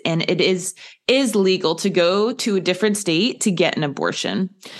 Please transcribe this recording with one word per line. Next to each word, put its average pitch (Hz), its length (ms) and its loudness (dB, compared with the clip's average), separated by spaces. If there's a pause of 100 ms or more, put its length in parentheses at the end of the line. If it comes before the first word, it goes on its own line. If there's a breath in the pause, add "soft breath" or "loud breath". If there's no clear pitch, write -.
and 165 240 0
it 175 120 0
is, 180 340 0 (320 loud breath)
is 254 300 2
legal 185 400 2
to 196 140 -2
go 185 420 2
to 233 240 -2
a 190 40 0
different 185 360 0
state 185 460 -2
to 214 100 2
get 170 240 0
an 151 80 0
abortion, 131 640 -2 (300 loud breath)